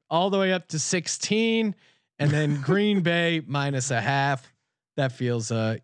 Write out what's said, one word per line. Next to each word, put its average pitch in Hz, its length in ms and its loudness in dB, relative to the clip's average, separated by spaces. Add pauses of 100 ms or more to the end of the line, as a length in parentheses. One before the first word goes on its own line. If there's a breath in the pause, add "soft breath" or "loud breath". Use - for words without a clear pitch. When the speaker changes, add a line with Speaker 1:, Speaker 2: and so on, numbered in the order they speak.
(100)
Speaker 1:
All 175 200 2
the 196 80 2
way 190 140 2
up 180 160 -2
to 156 120 -4
sixteen. 220 920 0 (440 soft breath)
And 147 120 0
then 147 300 0
Speaker 2:
<laughs> - 20 -6
Speaker 1:
Green 196 400 2
Bay 170 440 0
minus 139 460 -2
a 117 80 0
half. 139 520 0 (440)
That 135 160 0
feels, 120 400 -2
uh, 110 320 0